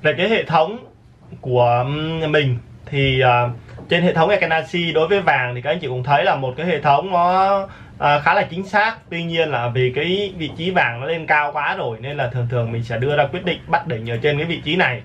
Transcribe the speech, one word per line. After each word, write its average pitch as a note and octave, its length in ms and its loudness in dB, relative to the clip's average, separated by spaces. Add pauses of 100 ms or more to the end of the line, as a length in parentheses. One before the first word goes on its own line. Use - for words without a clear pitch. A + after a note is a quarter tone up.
Về D3+ 120 2
cái F3+ 160 0
hệ G3+ 140 2
thống D#3+ 340 0 (640)
của, B2 440 2
ừm, D#3 460 -4
mình C#3+ 260 2 (280)
thì, C3+ 340 0
ờ, B2 300 4 (400)
trên E3+ 140 2
hệ F3 100 4
thống E3 160 4
Heikenhachi E3+ 640 0
đối D#3+ 140 4
với G3 140 2
vàng C3 340 0
thì A#2+ 60 -8
các C#3 80 -4
anh E3+ 100 0
chị D3+ 80 -6
cũng B2+ 160 -4
thấy C#3+ 200 4
là F#3 120 4
một C3 220 -4
cái D#3 80 -4
hệ D#3+ 160 0
thống D3 300 2
nó, F#3+ 560 4 (300)
ờ, D3 240 2
khá E3 120 4
là G3 100 2
chính E3+ 220 -6
xác. G#3+ 320 0 (120)
Tuy E3+ 140 -6
nhiên E3 260 0
là B2 180 -2
vì B2+ 280 0
cái F#3 420 -2
vị D#3 200 -6
trí E3+ 140 -4
vàng B2+ 280 0
nó C3+ 60 -8
lên D#3+ 200 -4
cao D3 260 2
quá D3+ 240 -2
rồi B2+ 260 -6
nên C#3+ 160 -10
là C3 100 -2
thường A#2+ 220 -4
thường A#2 220 -2
mình A#2 120 -4
sẽ A#2 140 -6
đưa C#3+ 200 0
ra A#2+ 80 4
quyết F3+ 200 -6
định - 220 -2
bắt C4 200 -2
đỉnh A2+ 220 -6
ở A#2 80 -2
trên D3 200 0
cái D3+ 80 -2
vị E3 200 -6
trí D3+ 100 -2
này. C3 300 0